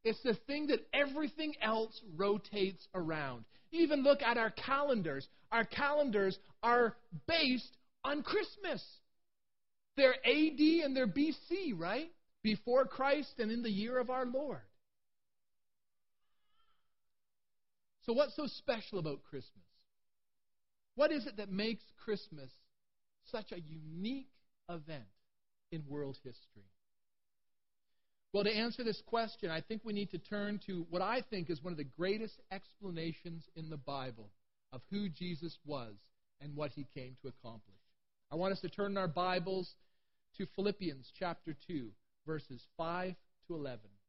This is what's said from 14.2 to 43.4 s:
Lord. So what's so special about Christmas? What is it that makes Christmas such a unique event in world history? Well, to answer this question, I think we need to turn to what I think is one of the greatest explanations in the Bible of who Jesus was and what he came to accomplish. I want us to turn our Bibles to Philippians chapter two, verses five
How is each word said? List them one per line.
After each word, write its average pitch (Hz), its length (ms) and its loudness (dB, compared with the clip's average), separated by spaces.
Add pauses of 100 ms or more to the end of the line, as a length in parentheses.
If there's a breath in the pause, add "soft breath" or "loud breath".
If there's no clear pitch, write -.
Lord. 247 340 -4 (3500)
So 233 80 0
what's 269 220 4
so 294 120 -2
special 220 520 -4
about 151 240 -4
Christmas? - 420 -14 (1300)
What 302 160 4
is 277 140 -2
it 226 120 -10
that 202 120 -8
makes 202 340 -2 (200)
Christmas 151 460 -8 (840)
such 214 200 -8
a 180 80 -10
unique 165 680 -8 (400)
event 156 340 -10 (680)
in 160 160 -6
world 139 360 -6
history? 107 440 -18 (1700)
Well, 202 120 4
to 214 60 4
answer 226 320 -2
this 220 220 -2
question, 220 460 -2
I 160 100 -2
think 220 240 -8
we 214 80 -4
need 202 160 0
to 175 80 -8
turn 208 480 -4
to 175 240 -4
what 180 140 0
I 233 260 2
think 180 220 -4
is 143 100 -4
one 175 100 -6
of 160 60 -6
the 151 60 -6
greatest 196 500 -2 (180)
explanations 170 920 -8 (120)
in 160 140 -10
the 156 80 -8
Bible 127 540 -8 (400)
of 131 180 -10
who 202 180 -2
Jesus 170 480 -8 (120)
was 120 260 -6 (480)
and 147 140 -12
what 147 160 -4
he 139 240 -10
came 127 260 -12
to 135 60 -12
accomplish. 117 500 -16 (540)
I 151 40 -8
want 185 180 2
us 185 80 -4
to 175 80 -6
turn 202 280 -2
our 190 100 0
Bibles 180 640 -2 (680)
to 190 160 -4
Philippians 185 640 -4
chapter 165 360 -4 (120)
two, 131 220 -4 (360)
verses 147 340 -8 (160)
five 175 380 -4 (340)